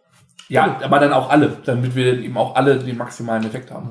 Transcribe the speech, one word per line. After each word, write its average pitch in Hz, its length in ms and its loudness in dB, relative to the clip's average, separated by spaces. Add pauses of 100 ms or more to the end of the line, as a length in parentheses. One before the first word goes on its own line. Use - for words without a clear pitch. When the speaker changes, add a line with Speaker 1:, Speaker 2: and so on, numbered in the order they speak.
(480)
Speaker 1:
Ja, 127 180 2
Speaker 2:
Ja. 139 200 -4
Speaker 1:
aber 143 140 4
dann 143 120 4
auch 131 180 0
alle, 147 340 4
damit 123 300 -2
wir 127 240 2
eben 104 200 -8
auch 123 180 -2
alle 135 220 4
den 123 180 -6
maximalen 117 480 -6
Effekt 123 260 -10
haben. 117 200 -12